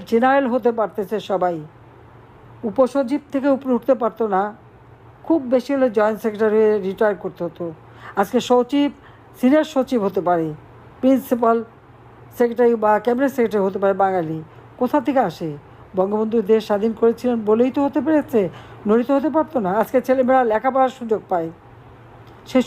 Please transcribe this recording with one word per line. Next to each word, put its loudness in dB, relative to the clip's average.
জেনারেল 4
হতে 0
পারতেছে -4
সবাই। 0
উপসচিব 0
থেকে -2
উপরে -4
উঠতে 0
পারতো -4
না, 0
খুব 2
বেশি 0
হলে 2
জয়েন্ট 0
সেক্রেটারি 0
হয়ে 4
রিটায়ার 0
করতে -10
হতো। -10
আজকে 0
সচিব, 2
সিনিয়র 4
সচিব -2
হতে -2
পারে, 2
প্রিন্সিপাল 2
সেক্রেটারি 2
বা 4
ক্যাবিনেট 0
সেক্রেটারি 0
হতে -4
পারে 2
বাঙালি। -2
কোথা 0
থেকে 0
আসে? -8
বঙ্গবন্ধু 0
দেশ 2
স্বাধীন 0
করেছিলেন 2
বলেই 4
তো 0
হতে -2
পেরেছে, 0
নইলে 4
তো 2
হতে 0
পারতো -2
না। 0
আজকে 0
ছেলেমেয়েরা 4
লেখাপড়ার 0
সুযোগ -2
পায়, -2
সেই 2